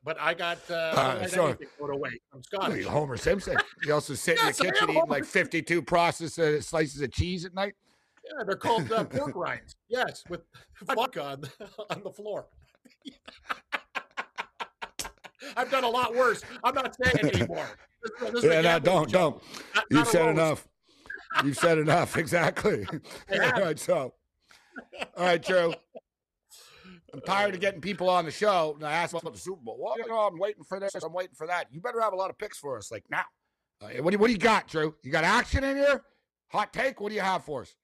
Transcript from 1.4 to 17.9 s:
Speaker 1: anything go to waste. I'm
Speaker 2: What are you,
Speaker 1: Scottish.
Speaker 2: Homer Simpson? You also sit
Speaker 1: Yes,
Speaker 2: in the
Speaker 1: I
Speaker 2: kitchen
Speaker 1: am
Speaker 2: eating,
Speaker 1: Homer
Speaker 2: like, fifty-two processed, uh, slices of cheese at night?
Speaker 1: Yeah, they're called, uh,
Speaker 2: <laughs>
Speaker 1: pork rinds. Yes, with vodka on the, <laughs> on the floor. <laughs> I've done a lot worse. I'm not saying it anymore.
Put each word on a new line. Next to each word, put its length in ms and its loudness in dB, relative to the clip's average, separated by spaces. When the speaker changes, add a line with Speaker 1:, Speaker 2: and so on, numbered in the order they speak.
Speaker 1:
anything 160 -8
go 80 -6
to 100 -4
waste. 200 -6
I'm 80 -20
Speaker 2:
What 200 -2
are 40 -2
you, 80 -4
Speaker 1:
Scottish. 100 -6
Speaker 2:
Homer 240 -2
Simpson? 400 0
You 100 2
also 180 -2
sit 240 0
Speaker 1:
Yes, 220 2
Speaker 2:
in 80 4
the 20 2
Speaker 1:
I 20 0
Speaker 2:
kitchen 120 4
Speaker 1:
am 80 2
Speaker 2:
eating, 100 4
Speaker 1:
Homer 140 2
Speaker 2:
like, 100 -2
fifty-two 560 0
processed, 560 0
uh, 240 2
slices 400 -2
of 100 -4
cheese 340 -2
at 100 -14
night? 180 -4
Speaker 1:
Yeah, 200 -10
they're 120 -2
called, 340 0
uh, 120 2
Speaker 2:
<laughs> 20 -4
Speaker 1:
pork 300 -4
rinds. 400 -8
Yes, 400 -4
with 120 -10
vodka 280 -2
on 180 -8
the, 100 -12
<laughs> 200 -16
on 140 -6
the 80 -8
floor. 360 -8
<laughs> 20 -14
I've 160 0
done 120 2
a 60 2
lot 260 0
worse. 260 4
I'm 120 2
not 260 -4
saying 260 4
it 80 2
anymore. 320 -2